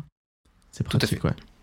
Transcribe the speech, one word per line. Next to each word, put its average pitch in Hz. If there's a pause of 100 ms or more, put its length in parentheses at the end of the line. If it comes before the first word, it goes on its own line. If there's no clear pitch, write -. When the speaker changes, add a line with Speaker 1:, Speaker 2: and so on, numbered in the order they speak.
(720)
Speaker 1:
C'est -
Speaker 2:
Tout -
à -
Speaker 1:
pratique, -
Speaker 2:
fait. -
Speaker 1:
ouais. - (280)